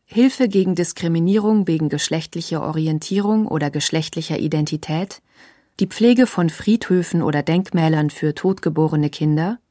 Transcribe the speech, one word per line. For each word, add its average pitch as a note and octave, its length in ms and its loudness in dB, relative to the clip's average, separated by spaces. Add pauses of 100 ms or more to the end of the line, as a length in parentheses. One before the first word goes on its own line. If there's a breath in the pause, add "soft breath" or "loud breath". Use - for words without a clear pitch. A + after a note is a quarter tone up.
Hilfe B3+ 460 2
gegen F#3+ 240 2
Diskriminierung F3 920 0
wegen D#3 200 0
geschlechtlicher D#3+ 760 -4
Orientierung F#3+ 840 0
oder D3 220 -2
geschlechtlicher D#3+ 720 -4
Identität, D#3 840 -4 (580 soft breath)
die F#3+ 80 2
Pflege A#3+ 380 4
von E3+ 240 0
Friedhöfen F3+ 720 0
oder C#3+ 220 0
Denkmälern D#3+ 640 2
für D3+ 240 -2
totgeborene D#3 760 0
Kinder, D#3+ 500 0 (100)